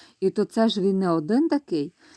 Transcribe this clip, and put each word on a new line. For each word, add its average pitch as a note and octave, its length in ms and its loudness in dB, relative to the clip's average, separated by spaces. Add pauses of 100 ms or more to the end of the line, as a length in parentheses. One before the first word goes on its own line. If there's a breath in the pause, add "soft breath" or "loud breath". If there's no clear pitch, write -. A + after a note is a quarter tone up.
(200 loud breath)
І F#3+ 100 0
то G3 160 -2
це A3+ 240 0
ж G#3+ 120 -4
він F#3+ 180 0
не F#3 100 0
один F#3+ 400 0
такий, F3 440 -4 (240 soft breath)